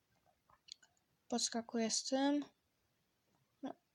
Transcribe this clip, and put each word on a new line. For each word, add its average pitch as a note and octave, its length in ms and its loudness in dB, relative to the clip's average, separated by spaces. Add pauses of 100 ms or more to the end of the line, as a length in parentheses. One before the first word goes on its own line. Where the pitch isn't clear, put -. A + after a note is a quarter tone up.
(1300)
Podskakuje A3+ 640 -2
z - 140 0
tym. C#4 400 2 (1200)
No, C4 120 -8 (200)